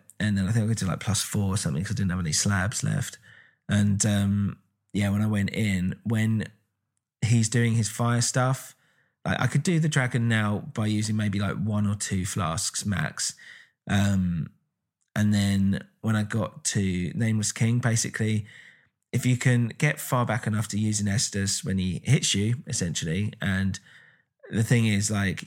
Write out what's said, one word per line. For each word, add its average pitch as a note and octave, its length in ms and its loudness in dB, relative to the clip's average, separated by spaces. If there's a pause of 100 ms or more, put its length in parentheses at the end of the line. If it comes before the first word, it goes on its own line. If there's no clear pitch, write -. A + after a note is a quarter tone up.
(200)
and G#2 180 2
then F#2+ 100 2
I G2 40 0
think A2+ 140 2
I - 20 0
got A2 100 0
to, - 80 -2
like, - 140 -2
plus - 240 -2
four G2 300 -2
or F#2+ 40 0
something D#2+ 260 -2
'cause G2 80 -6
I G2+ 40 -4
didn't G2 160 0
have F2+ 80 -2
any E2 120 -2
slabs G2 520 0
left. - 340 -2 (500)
And, G2+ 380 2
um, G2+ 520 2 (360)
yeah, G2+ 160 2
when G2+ 140 0
I G#2+ 40 0
went G#2+ 220 0
in, F#2 540 -2
when A2 420 0 (800)
he's A2 260 4
doing A#2+ 240 2
his A2+ 160 0
fire A#2+ 320 0
stuff, C3 540 0 (500)
like, - 160 0
I B2+ 60 2
could C#3+ 160 0
do E3+ 160 2
the D#3+ 100 2
dragon B2 400 2
now G#2 300 2 (160)
by G#2+ 100 0
using G#2+ 300 0
maybe, G#2 240 0
like, G2 160 -2
one G#2 320 0
or G2+ 80 0
two F#2+ 300 -4
flasks - 600 -4
max. - 480 -4 (560)
Um, F#2+ 600 0 (640)
and G#2 180 2
then G2 500 2 (180)
when A2 140 0
I G#2+ 80 2
got A2 420 -6
to F2+ 500 0
Nameless A2 360 0
King, A#2 280 2
basically, A2 640 0 (680)
if B2 140 0
you B2+ 100 4
can B2 340 2 (100)
get D3+ 200 0
far B2 260 0
back A2 200 -2
enough G#2+ 240 -2
to G2+ 80 -4
use G#2+ 220 0
an G#2 80 -2
Estus G2 580 -2
when F#2+ 140 0
he F2+ 240 -2
hits - 320 2
you, A2 320 0
essentially, F2 720 -4
and F#2+ 380 -2 (720)
the G2 120 2
thing A#2 220 4
is, G2+ 240 2
like, G2 380 -2